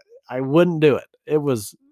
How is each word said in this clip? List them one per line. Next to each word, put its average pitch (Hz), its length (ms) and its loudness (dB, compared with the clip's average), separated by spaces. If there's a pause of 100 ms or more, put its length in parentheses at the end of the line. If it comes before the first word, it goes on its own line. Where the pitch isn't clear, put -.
(300)
I 127 100 -8
wouldn't 160 400 0
do 143 160 4
it. - 100 -8 (200)
It 151 120 0
was, 131 360 -4 (180)